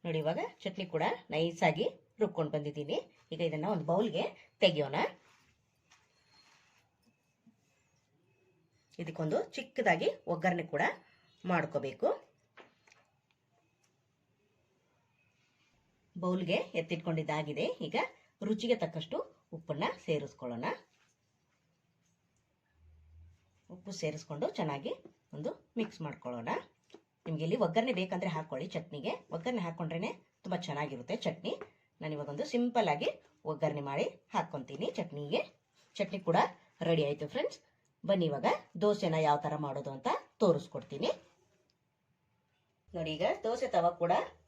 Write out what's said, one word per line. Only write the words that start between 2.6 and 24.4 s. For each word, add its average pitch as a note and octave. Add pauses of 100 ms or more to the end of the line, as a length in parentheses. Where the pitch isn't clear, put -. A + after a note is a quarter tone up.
ಈಗ D#3+
ಇದನ್ನ D#3
ಒಂದ್ D#3
ಬೌಲ್ಗೆ G#3 (380)
ತೆಗಿಯೋಣ. D3 (4000)
ಇದಕ್ಕೊಂದು E3 (180)
ಚಿಕ್ಕದಾಗಿ G#3+ (260)
ಒಗ್ಗರಣೆ E3+
ಕೂಡ C#3+ (600)
ಮಾಡ್ಕೋಬೇಕು. D#3+ (4000)
ಬೌಲ್ಗೆ F3+ (220)
ಎತ್ತಿಟ್ಕೊಂಡಿದ್ದಾಗಿದೆ. D#3 (220)
ಈಗ A3 (500)
ರುಚಿಗೆ A3
ತಕ್ಕಷ್ಟು E3 (400)
ಉಪ್ಪನ್ನ E3 (220)
ಸೇರಿಸ್ಕೊಳ್ಳೋಣ. C#3 (3000)
ಉಪ್ಪು F#3 (100)
ಸೇರಿಸ್ಕೊಂಡು D#3 (120)